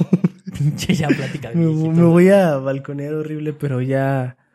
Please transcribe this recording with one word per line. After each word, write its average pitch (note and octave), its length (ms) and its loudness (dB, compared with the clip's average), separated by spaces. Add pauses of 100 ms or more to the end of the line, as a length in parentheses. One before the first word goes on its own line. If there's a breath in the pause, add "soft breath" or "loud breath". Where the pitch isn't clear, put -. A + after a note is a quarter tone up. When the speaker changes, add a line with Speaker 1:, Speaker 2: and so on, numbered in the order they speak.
(220)
Speaker 1:
<laughs> - 360 -6
Speaker 2:
Pinche D3 360 -2
ya D#3 140 -2
plática C#3 420 -4
de - 60 -10
Speaker 1:
me, E3 100 2
Speaker 2:
viejito, D#3+ 260 0
Speaker 1:
me E3+ 100 4
voy E3+ 220 6
Speaker 2:
güey. F#3 60 6
Speaker 1:
a F#3 260 4
balconear C#3 580 -6
horrible, D3+ 380 -6
pero C#3 280 -4
ya, C3+ 560 -2 (180)